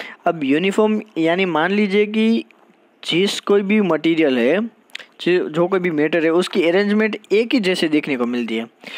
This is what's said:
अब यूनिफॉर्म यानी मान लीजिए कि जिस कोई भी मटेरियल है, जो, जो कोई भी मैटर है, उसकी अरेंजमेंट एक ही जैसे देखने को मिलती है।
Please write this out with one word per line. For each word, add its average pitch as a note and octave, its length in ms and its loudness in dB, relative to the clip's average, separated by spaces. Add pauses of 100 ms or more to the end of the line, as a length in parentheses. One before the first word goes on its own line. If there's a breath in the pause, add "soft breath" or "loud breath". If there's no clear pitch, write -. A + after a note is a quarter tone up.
(260 loud breath)
अब E3+ 180 -2
यूनिफॉर्म G3 580 0 (160)
यानी E3+ 280 0
मान E3+ 260 0
लीजिए G#3 340 2
कि A3 400 0 (580)
जिस F#3 360 -2
कोई G3+ 220 2
भी G#3 200 2
मटेरियल D#3 580 2
है, C#3 200 2 (640 loud breath)
जो, F3 280 0
जो E3+ 180 0
कोई F#3+ 120 0
भी F3+ 120 -2
मैटर D#3 320 0
है, E3 60 2
उसकी E3+ 400 0
अरेंजमेंट G#3 480 0 (140)
एक A3+ 220 2
ही C4 60 2
जैसे F3+ 280 0
देखने D3 300 -2
को A#2+ 80 -2
मिलती A#2 320 -4
है। A#2 100 -6 (300 loud breath)